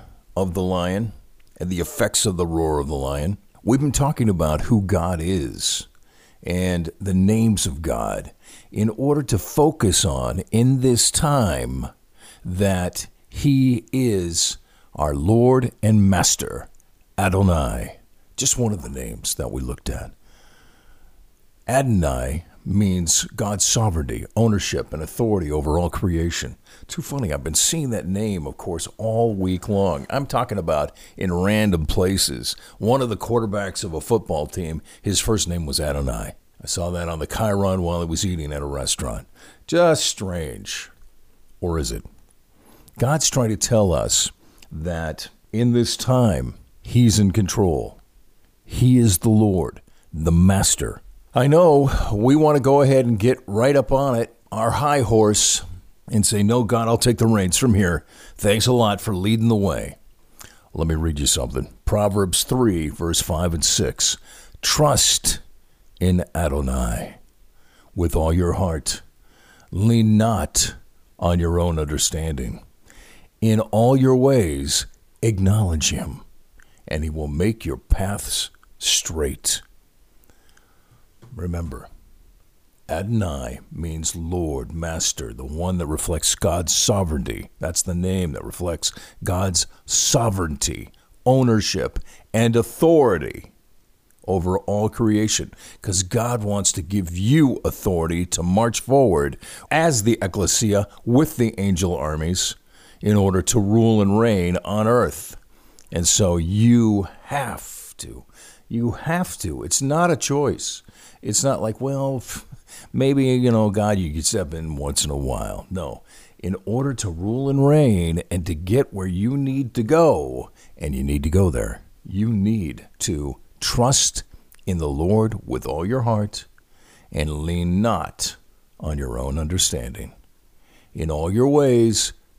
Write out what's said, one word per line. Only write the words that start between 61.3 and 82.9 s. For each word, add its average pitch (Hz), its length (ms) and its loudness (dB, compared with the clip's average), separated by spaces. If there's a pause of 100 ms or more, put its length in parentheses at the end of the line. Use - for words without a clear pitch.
Proverbs 101 580 0
three, 101 460 0
verse 82 340 -2
five 85 320 -2
and 78 100 -2
six. - 520 0 (460)
"Trust - 760 2 (640)
in 90 240 2 (100)
Adonai 69 840 -4 (760)
with 87 220 0
all 80 160 0
your 85 220 2
heart. 85 480 -4 (680)
Lean 110 480 4
not 107 560 0 (460)
on 87 180 2
your 85 220 0
own 85 180 0
understanding. 76 840 -4 (760)
In 110 200 4
all 117 360 4
your 131 200 6
ways, 98 720 2 (360)
acknowledge 95 680 2
him, 73 320 -8 (640)
and 78 160 -4
he 80 60 -4
will 76 180 -6
make 95 360 -2
your 65 120 -6
paths - 720 -4 (280)
straight." - 840 -4 (1700)
Remember, 85 540 -8 (1040)